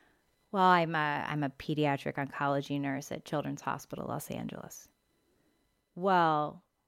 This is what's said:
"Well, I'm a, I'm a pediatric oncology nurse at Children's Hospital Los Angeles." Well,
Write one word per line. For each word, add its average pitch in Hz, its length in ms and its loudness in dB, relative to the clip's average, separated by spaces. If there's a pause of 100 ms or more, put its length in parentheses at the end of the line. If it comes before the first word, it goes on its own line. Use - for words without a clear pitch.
(520)
"Well, 190 120 4
I'm 170 320 6
a, 147 320 0
I'm 151 160 -2
a 139 80 -2
pediatric 147 640 -2
oncology 143 680 -2
nurse 139 300 -4
at - 140 -10
Children's 143 360 -4
Hospital - 460 -8
Los - 240 -8
Angeles." - 560 -10 (1080)
Well, 170 680 2 (240)